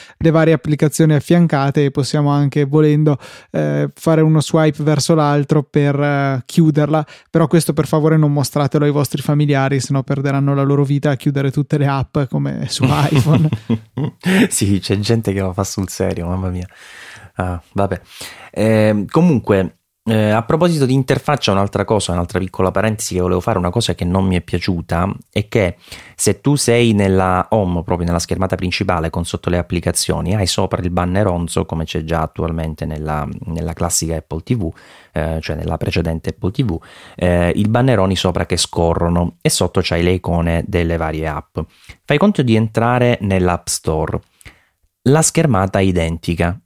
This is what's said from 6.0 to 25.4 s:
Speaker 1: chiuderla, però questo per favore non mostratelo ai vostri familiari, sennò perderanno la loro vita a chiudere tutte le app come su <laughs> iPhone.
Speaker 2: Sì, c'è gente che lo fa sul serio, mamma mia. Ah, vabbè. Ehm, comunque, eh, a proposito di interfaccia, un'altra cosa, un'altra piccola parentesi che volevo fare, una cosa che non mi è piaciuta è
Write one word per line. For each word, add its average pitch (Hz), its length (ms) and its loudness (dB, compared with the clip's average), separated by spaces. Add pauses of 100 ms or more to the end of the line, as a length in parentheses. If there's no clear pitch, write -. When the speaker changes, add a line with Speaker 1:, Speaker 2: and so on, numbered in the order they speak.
Speaker 1:
chiuderla, 151 640 2 (240)
però 165 160 2
questo 165 260 2
per 147 140 0
favore 156 300 2
non 147 160 4
mostratelo 143 520 0
ai 147 60 2
vostri 143 320 -2
familiari, 143 560 0
sennò 135 240 -2
perderanno 139 500 -2
la 139 120 0
loro 139 180 2
vita 143 280 0
a 139 40 0
chiudere 139 380 -2
tutte 147 260 -2
le 139 80 0
app 139 320 -2 (100)
come 139 400 -4
su - 140 -6
<laughs> 131 80 2
iPhone. 147 580 2 (1000)
Speaker 2:
Sì, 98 320 0
c'è 98 180 -2
gente 110 340 0
che 98 80 -2
lo 95 120 -2
fa 95 100 -2
sul 98 260 -4
serio, 92 380 -4
mamma 92 220 -4
mia. 90 180 -6 (720)
Ah, 90 260 -4 (100)
vabbè. 95 280 -2 (500)
Ehm, 107 560 2
comunque, 110 680 2 (280)
eh, 110 260 2
a 110 120 2
proposito 160 420 2
di 127 100 2
interfaccia, 135 580 0
un'altra 98 320 0
cosa, 104 260 -2
un'altra 87 300 -2
piccola 92 320 -2
parentesi 107 420 -2
che 90 60 0
volevo 90 180 0
fare, 101 200 0
una 87 120 -2
cosa 92 240 -2
che - 100 -6
non 95 220 0
mi 92 80 2
è 90 60 0
piaciuta 87 680 -4 (220)
è - 160 -4